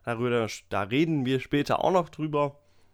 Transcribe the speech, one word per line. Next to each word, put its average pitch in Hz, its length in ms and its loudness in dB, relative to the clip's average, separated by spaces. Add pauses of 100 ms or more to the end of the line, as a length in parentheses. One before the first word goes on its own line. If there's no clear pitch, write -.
Darüber, 120 420 0 (240)
da 101 140 -2
reden 143 420 0
wir 131 140 2
später 143 440 0
auch - 60 4
noch 180 180 2
drüber. 147 520 -4 (340)